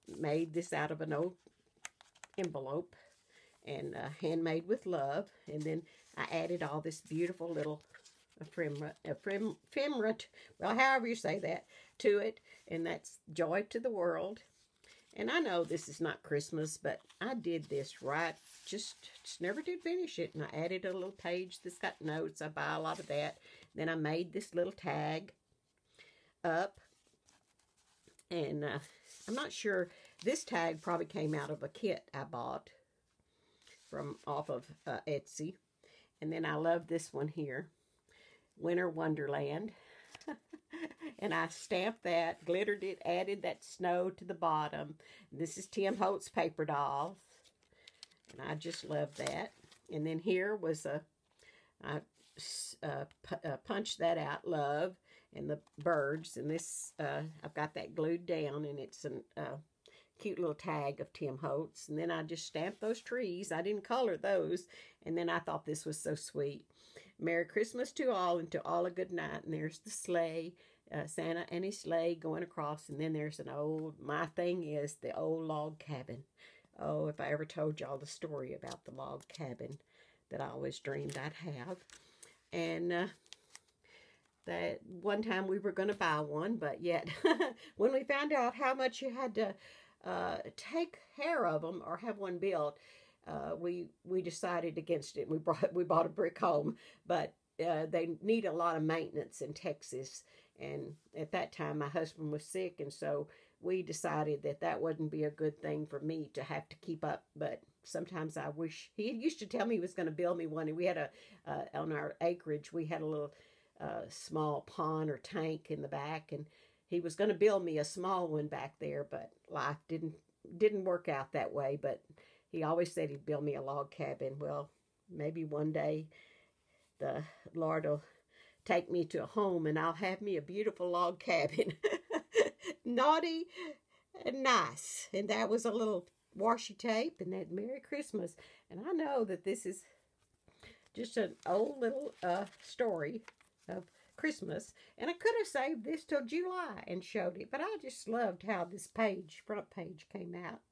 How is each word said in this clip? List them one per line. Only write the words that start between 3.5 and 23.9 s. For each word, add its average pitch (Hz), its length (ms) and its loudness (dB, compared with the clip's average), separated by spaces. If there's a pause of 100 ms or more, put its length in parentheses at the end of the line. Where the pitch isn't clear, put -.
and, 143 300 -6
uh, - 140 -4 (120)
handmade 165 460 0
with 220 180 0
love. 151 440 0 (180)
And 151 140 -4
then 160 220 -2 (340)
I - 140 0
added 165 320 0
all 151 180 0
this 160 200 -4
beautiful 170 480 0
little 151 340 -2 (580)
ephemera, 151 520 -2 (120)
ephem-, 196 520 -2 (140)
ephemera, 262 420 2
t-, - 140 -12 (320)
well, 208 160 4
however 262 320 8
you 233 80 2
say 196 240 0
that, 160 260 -2 (340)
to 202 200 8
it. 214 200 -2 (280)
And 165 180 0
that's - 340 -6 (140)
Joy 170 360 4
to 233 100 -2
the 247 100 2
World. 180 500 2 (760)
And 226 140 2
I 339 80 6
know 185 240 4
this 156 240 -2
is 147 140 -6
not 156 220 0
Christmas, 156 540 -2
but - 220 -2 (220)
I 247 140 -2
did 165 340 -2
this 139 320 -4
right, 156 340 0 (300)
just, - 300 -6 (280)
just - 180 -12
never 208 200 0
did 359 200 -4
finish 339 380 -2
it. - 160 -2
And 151 80 -2
I - 120 -6
added 180 280 0
a 185 100 -2
little 190 180 -4
page 180 520 -4
that's 180 140 -10
got - 240 -4
notes. 160 400 -2
I 156 80 -4
buy 151 240 0
a 156 80 0
lot 160 180 -2
of 151 80 -10
that. 147 300 0 (380)
Then 156 120 0
I 165 80 2